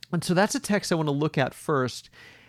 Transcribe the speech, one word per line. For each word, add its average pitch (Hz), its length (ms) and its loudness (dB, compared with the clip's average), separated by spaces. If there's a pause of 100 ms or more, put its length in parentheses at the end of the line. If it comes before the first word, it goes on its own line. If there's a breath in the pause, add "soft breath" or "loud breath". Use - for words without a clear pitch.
(120)
And 175 120 -2
so 180 100 0
that's 196 220 4
a 269 40 -2
text - 320 -2
I 180 40 4
want 156 120 0
to 147 60 2
look 147 240 0
at 135 160 2
first - 560 -2 (400 loud breath)